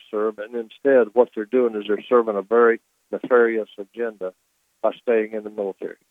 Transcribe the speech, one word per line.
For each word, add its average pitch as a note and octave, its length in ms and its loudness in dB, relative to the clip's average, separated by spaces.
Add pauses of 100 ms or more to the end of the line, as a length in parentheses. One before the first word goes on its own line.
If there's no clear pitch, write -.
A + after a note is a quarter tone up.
serve. G#2+ 300 -4
And A2 160 -12
instead, A#2 580 0
what A#2+ 220 4
they're A2 80 -4
doing A#2+ 320 0
is G#2 140 -4
they're G2+ 180 -2
serving A2+ 300 0
a G2 40 -2
very A2+ 380 2 (320)
nefarious A2+ 560 0 (100)
agenda G#2 560 -10 (480)
by G#2+ 200 -2
staying A2 320 -2
in G#2+ 100 -8
the G#2+ 60 -12
military. G2 480 -10 (140)